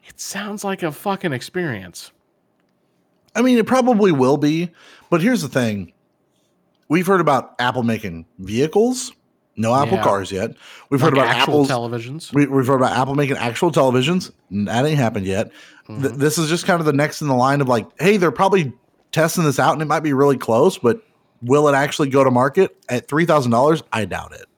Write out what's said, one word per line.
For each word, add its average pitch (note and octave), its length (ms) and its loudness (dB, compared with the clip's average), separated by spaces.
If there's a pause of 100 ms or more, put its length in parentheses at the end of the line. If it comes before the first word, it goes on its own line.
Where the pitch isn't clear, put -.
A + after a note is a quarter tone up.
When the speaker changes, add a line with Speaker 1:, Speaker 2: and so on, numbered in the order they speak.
Speaker 1:
It - 120 -20
sounds G3+ 440 -10
like G3 200 -6
a D#3+ 80 -4
fucking F#3+ 420 -6
experience. A#2+ 800 -8 (1200)
Speaker 2:
I A3 60 0
mean, B3+ 160 4
it A3 100 2
probably A#3 460 4
will C3+ 240 2
be, D#3+ 320 0 (400)
but E3+ 120 2
here's A3 200 0
the C#3+ 80 -8
thing. G#2+ 420 -4 (960)
We've E3+ 180 0
heard F#3 140 2
about C#3+ 400 0
Apple B2 240 -2
making G2+ 420 -4 (140)
vehicles. D#3 720 -2 (460)
No A2+ 180 0
Apple C#3+ 220 0
Speaker 1:
Yeah. - 60 -2
Speaker 2:
cars G2 280 0
yet. G2 200 -6 (380)
We've C#3 120 0
heard D3+ 120 4
Speaker 1:
Like C3+ 120 4
Speaker 2:
about B2 100 0
Speaker 1:
actual C#3 300 2
Speaker 2:
Apple's C3+ 40 -2
Speaker 1:
televisions. A#2+ 640 -6
Speaker 2:
we, C#3+ 140 4
we've C3+ 180 0
heard C3+ 120 2
about B2 200 2
Apple C3+ 180 -2
making C#3 200 0
actual A#2+ 360 -2
televisions. C#3+ 600 0 (200)
That G#2 340 -2
ain't D#3 120 0
happened A2 280 -2
yet. F#2+ 260 -4 (360)
Th- A2 120 -14
Speaker 1:
Mm-hmm. C3+ 180 -4
Speaker 2:
this D3 200 0
is E3 120 -2
just E3+ 160 -2
kind F3 140 0
of E3 60 -2
the D3+ 80 2
next D3 280 -2
in D#3 60 -4
the C3+ 80 2
line C3+ 240 2
of C#3 80 0
like, A#2 180 0 (160)
hey, G3 140 4
they're F3 160 2
probably F#3+ 400 0 (400)
testing E3 320 0
this C#3+ 160 0
out D3 140 2
and D3+ 80 -4
it D#3 40 -4
might D3+ 160 -2
be D3+ 120 -2
really C#3 240 2
close, B2+ 400 2
but A2+ 240 0 (400)
will C#3+ 280 2
it C#3+ 60 4
actually C#3+ 340 -2
go C3+ 140 4
to C3 80 4
market C#3 440 2 (140)
at A#2+ 180 -4
three D#3+ 180 0
thousand D3 260 2
dollars? C#3+ 320 2 (100)
I A2 120 -2
doubt F2 280 -10
it. - 120 -20 (120)